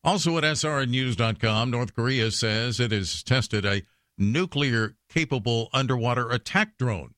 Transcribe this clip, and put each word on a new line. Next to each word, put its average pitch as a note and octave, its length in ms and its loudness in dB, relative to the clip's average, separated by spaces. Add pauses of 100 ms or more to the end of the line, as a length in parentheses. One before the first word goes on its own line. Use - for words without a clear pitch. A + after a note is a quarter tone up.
Also E3 360 2
at D3+ 60 2
S D#3 200 0
R D3 160 0
N B2+ 100 0
news B2+ 240 0
dot A2+ 240 0
com, A2+ 320 2
North A#2+ 240 -2
Korea A#2 360 0
says A2+ 500 -2
it A#2 120 2
has F#2+ 300 -2
tested A2 440 0
a G2 160 0 (340)
nuclear-capable A#2+ 1600 0
underwater B2 560 0
attack G3+ 480 -2
drone F#2+ 400 -2